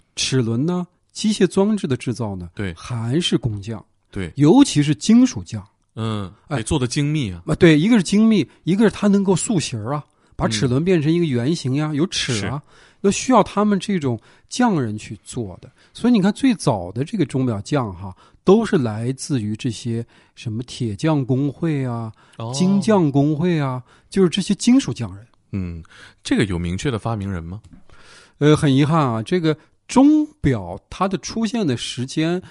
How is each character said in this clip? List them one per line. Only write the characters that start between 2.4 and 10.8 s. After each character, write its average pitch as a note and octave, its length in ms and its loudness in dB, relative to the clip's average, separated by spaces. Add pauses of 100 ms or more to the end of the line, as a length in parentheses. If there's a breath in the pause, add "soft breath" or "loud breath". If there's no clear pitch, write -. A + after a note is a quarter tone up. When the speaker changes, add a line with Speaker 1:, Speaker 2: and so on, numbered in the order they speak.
Speaker 2:
对。 G2 240 -6
Speaker 1:
还 A#2+ 420 -4
是 E3+ 160 0
工 A2 240 -2
匠。 G#2 240 -12 (280)
Speaker 2:
对。 F2+ 240 -8
Speaker 1:
尤 D3+ 280 8
其 D3 200 0
是 D3 100 2
金 A#3 320 4
属 G#2 180 -4
匠。 G2 220 -12 (300)
Speaker 2:
嗯， G#2+ 360 -6 (160)
Speaker 1:
哎。 D3+ 100 -6
Speaker 2:
得 A2+ 60 -4
做 E3 140 -2
得 B2+ 80 0
精 C#3+ 260 -2
密 C#3+ 200 -2
啊。 E2+ 160 -10
Speaker 1:
啊， D#3 80 0
对， D#3+ 240 6
一 E3+ 80 2
个 A#3+ 100 4
是 F#3 60 2
精 G#3+ 240 2
密， G#3 200 2 (160 soft breath)
一 E3 120 0
个 A3 100 4
是 F#3+ 60 4
它 - 160 -2
能 G3+ 160 4
够 F#3+ 120 2
塑 F3+ 240 -2
形 B2 240 -6
儿 B2+ 120 -6
啊， D3+ 100 -8 (300)
把 - 120 -2
齿 A#2 200 -2
轮 C3 180 0